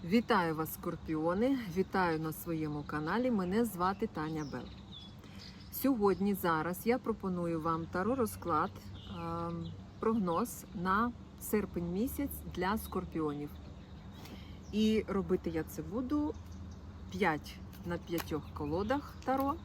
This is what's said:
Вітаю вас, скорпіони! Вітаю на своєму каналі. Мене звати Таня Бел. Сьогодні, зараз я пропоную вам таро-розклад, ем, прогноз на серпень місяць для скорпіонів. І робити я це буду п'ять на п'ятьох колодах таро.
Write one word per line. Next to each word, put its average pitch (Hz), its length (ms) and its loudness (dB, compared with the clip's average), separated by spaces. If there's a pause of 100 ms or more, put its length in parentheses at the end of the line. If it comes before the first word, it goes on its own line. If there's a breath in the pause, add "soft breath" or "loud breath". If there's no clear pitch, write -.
Вітаю 180 500 4
вас, 156 200 -2
скорпіони! 180 840 2 (180)
Вітаю 180 440 4
на 160 120 0
своєму 151 500 -2
каналі. 170 480 0
Мене 202 340 4
звати 190 420 0
Таня 156 460 -2
Бел. 127 120 -6 (1080 loud breath)
Сьогодні, 202 640 4
зараз 170 500 2
я 240 140 6
пропоную 180 640 0
вам 165 320 2
таро-розклад, 190 800 2 (400)
ем, 170 560 -4 (320)
прогноз 208 680 2 (100)
на 202 380 2 (280)
серпень 185 520 0
місяць 269 380 0 (240)
для 185 240 2
скорпіонів. 156 720 -2 (1200 loud breath)
І 214 360 4
робити 185 420 2
я 160 120 0
це 160 200 -6
буду 254 520 0 (760)
п'ять 180 460 0 (300)
на 170 120 -2
п'ятьох 165 440 -2 (120)
колодах 202 600 0 (100)
таро. 269 300 2 (100)